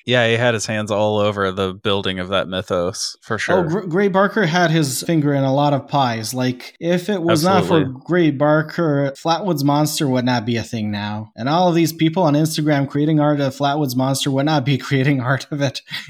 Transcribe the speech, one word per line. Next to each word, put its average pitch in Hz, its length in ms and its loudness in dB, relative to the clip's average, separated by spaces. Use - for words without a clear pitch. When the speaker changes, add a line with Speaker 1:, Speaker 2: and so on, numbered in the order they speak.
Speaker 1:
Yeah, 120 220 4
he 113 80 4
had 120 180 2
his 107 120 -4
hands 107 260 -4
all 107 280 2
over 101 320 2
the 95 220 -2
building 98 460 -2
of 90 100 -6
that 95 180 0
mythos, 92 720 -4
for - 140 -6
Speaker 2:
Oh, - 20 -4
Speaker 1:
sure. - 260 0
Speaker 2:
Gr-, 180 240 -4
Gray 190 220 0
Barker 196 360 2
had 170 260 2
his 147 320 0
finger 147 300 2
in 135 100 2
a 131 100 2
lot 143 200 2
of 131 140 -4
pies. 120 460 -2
Like, 127 460 -4
if 175 300 -2
it 196 120 -2
was 165 220 0
not 185 220 2
for 175 140 2
Speaker 1:
Absolutely. - 260 -4
Speaker 2:
Gray 165 260 2
Barker, 147 840 0
Flatwoods 165 480 -2
Monster 147 440 0
would 127 180 0
not 123 200 0
be 117 120 0
a 110 60 -4
thing 107 280 -6
now. 104 440 -8
And 113 140 -6
all 175 200 2
of 165 60 2
these 160 180 2
people 165 300 0
on 147 100 4
Instagram 151 560 0
creating 151 300 0
art 147 200 2
of 135 160 -2
Flatwoods 143 400 -2
Monster 131 360 -2
would 135 140 0
not 151 200 0
be 135 120 0
<laughs> - 100 -8
creating 135 340 0
art 127 300 -2
of 147 100 -4
it 135 200 -4